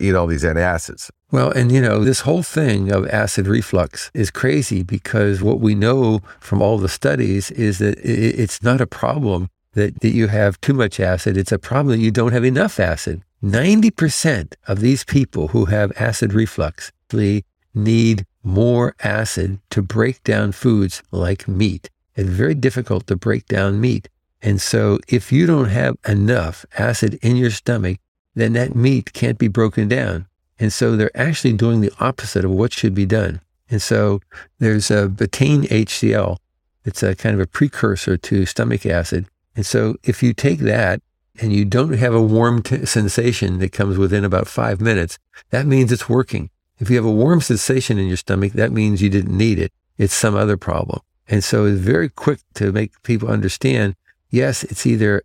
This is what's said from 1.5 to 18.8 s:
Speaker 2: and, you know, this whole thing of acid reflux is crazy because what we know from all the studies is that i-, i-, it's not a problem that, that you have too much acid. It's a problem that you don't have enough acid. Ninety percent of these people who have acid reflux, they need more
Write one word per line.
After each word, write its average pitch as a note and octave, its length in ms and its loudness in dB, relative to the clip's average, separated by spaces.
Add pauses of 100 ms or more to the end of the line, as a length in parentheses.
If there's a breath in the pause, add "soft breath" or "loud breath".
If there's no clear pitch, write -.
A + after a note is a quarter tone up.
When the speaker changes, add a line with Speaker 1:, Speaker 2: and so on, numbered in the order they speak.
Speaker 2:
and, B2 200 2
you C3+ 80 4
know, G#2+ 240 2
this B2+ 180 2
whole E3 220 0
thing G#2 480 0
of G2 160 0
acid G#2 400 -2
reflux G2 640 -2
is G#2+ 160 -2
crazy B2+ 540 -2
because G2+ 580 -2
what G#2 200 0
we G#2+ 120 2
know A2 480 2 (200 loud breath)
from - 200 -2
all G#2+ 160 2
the F#2+ 120 -2
studies A2+ 600 -2
is G#2+ 260 -2
that G#2 220 0
i-, - 20 -20
i-, A2+ 420 0
it's - 180 -6
not B2 200 2
a A#2+ 60 -2
problem G#2+ 640 -2 (240)
that, - 280 -2
that A2+ 80 2
you A2+ 180 2
have G2+ 320 0
too - 140 0
much A#2+ 260 -2
acid. F#2 380 0
It's G2 160 0
a G2 60 0
problem C3+ 360 0
that A2+ 80 0
you A2 80 2
don't A#2 220 2
have A#2+ 100 0
enough C3 340 0
acid. E2+ 440 -2 (200)
Ninety F#3 500 4
percent C#3+ 640 -2 (100)
of G2 140 -2
these B2+ 240 2
people B2 440 0
who A2 160 2
have G2+ 300 0
acid A2+ 380 -2
reflux, - 580 -2 (160)
they G#2 360 0 (300)
need A2+ 520 2 (180)
more A#2+ 580 2